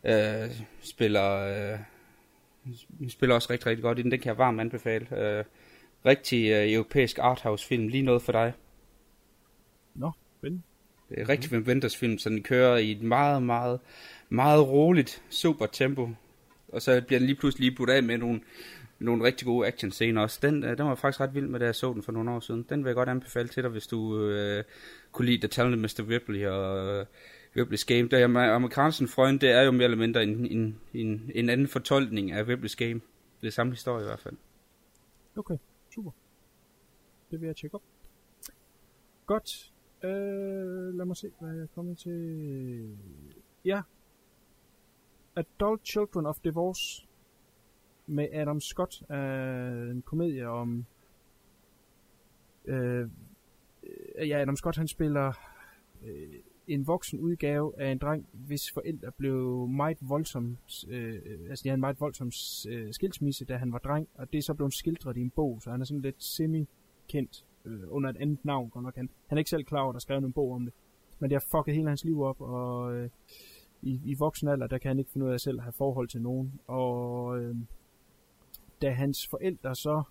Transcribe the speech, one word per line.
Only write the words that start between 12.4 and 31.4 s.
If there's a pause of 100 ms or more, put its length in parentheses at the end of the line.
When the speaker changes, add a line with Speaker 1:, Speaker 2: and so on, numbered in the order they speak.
Speaker 1:
kører
i
et
meget,
meget, (500)
meget
roligt,
super
tempo. (580)
Og
så
bliver
den
lige
pludselig
lige
budt
af
med
nogle, (580)
nogle
rigtig
gode
actionscener
også.
Den,
øh,
den
var
faktisk
ret
vild
med,
da
jeg
så
den
for
nogle
år
siden.
Den
vil
jeg
godt
anbefale
til
dig,
hvis
du,
øh, (480)
kunne
lide
The
Talented
Mister
Ripley
og,
øh, (520)
Ripley's
Game.
Der
er
amer-,
amerikanske
Freund,
det
er
jo
mere
eller
mindre
en,
en, (140)
en,
en